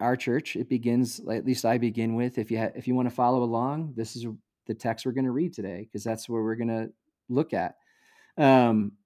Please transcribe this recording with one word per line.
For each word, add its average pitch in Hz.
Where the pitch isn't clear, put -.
our 123
church, 127
it 120
begins, 120
at 113
least 123
I 117
begin 113
with, 123
if 110
you 110
ha-, 110
if 127
you 127
wanna 123
follow 123
along, 131
this 113
is 117
the 110
text 110
we're 127
gonna 131
read 165
today, 98
'cause 104
that's 113
where 113
we're 110
gonna 113
look 139
at. 92
Um, 120